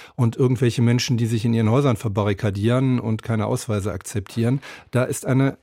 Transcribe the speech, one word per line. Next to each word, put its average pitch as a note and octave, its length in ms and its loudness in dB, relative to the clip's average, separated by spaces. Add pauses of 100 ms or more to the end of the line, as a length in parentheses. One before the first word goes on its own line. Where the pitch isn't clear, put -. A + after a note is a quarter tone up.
(160)
und A#2 180 2
irgendwelche B2+ 480 2
Menschen, A#2+ 340 2
die A#2 100 0
sich A2 180 -2
in A#2 100 2
ihren A2+ 160 2
Häusern C3+ 240 4
verbarrikadieren G#2+ 1040 0
und A2 240 -4
keine G#2+ 240 -2
Ausweise G#2 460 -2
akzeptieren. A#2 680 -4 (300)
Da A#2+ 140 0
ist - 220 -6
eine C3+ 360 2